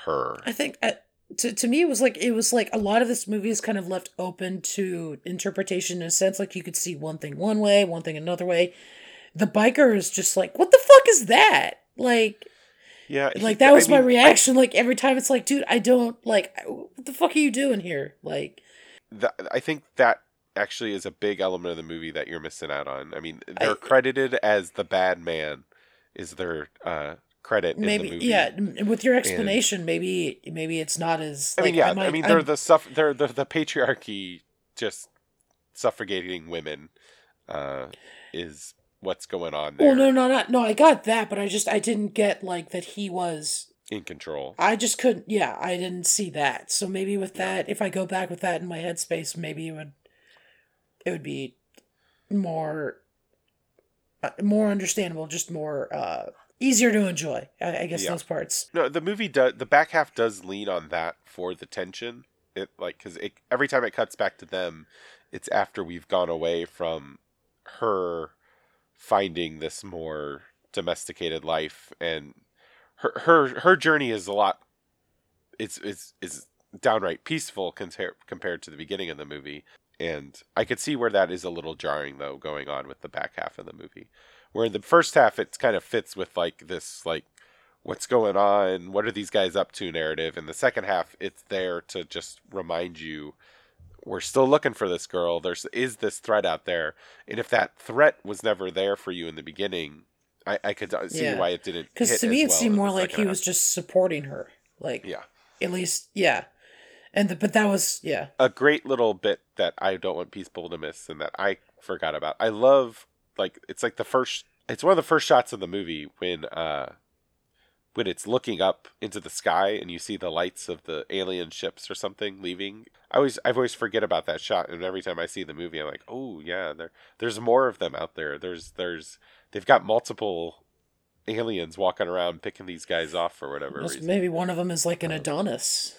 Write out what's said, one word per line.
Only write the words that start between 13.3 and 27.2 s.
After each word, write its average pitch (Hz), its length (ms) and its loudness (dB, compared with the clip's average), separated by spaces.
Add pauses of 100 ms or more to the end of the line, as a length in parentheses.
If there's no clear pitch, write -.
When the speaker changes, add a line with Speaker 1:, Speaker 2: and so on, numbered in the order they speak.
Speaker 1:
he, 190 60 -4
Speaker 2:
like, 214 160 2
that 269 140 12
Speaker 1:
I - 20 12
Speaker 2:
was - 160 10
my 294 80 8
Speaker 1:
mean, 262 60 10
I 254 40 6
Speaker 2:
reaction. 247 480 8
Like, 262 200 6
every 240 200 4
time 262 220 2
it's - 140 0
like, 247 160 2
"Dude, 277 200 2
I 233 120 4
don't, 233 440 2
like, 208 300 0 (140)
what - 400 -12
the 269 60 -10
fuck 330 220 2
are 302 40 4
you 294 100 4
doing 247 300 0
here?" 165 420 -6
Like, 151 400 -8 (480)
Speaker 1:
Th-, 110 220 -2 (200)
I 127 80 0
think 151 220 -4 (140)
that 117 260 6 (340)
actually 104 380 -4
is 95 100 -6
a 98 60 -6
big 101 300 -2
element 90 320 -2
of 82 60 -6
the 80 40 -10
movie 80 300 -10
that 76 160 -6
you're 82 120 -8
missing 78 300 -10
out 71 180 -4
on. 67 280 -10
I 76 40 -8
mean, 80 220 -12 (180)
they're 110 120 2
Speaker 2:
I - 20 2
Speaker 1:
credited 131 640 2
as 104 360 2
the 101 120 -4
bad 92 420 0
man 76 380 -4 (500)
is - 220 -12
their, 82 320 -6 (180)
uh, 78 300 -6 (260)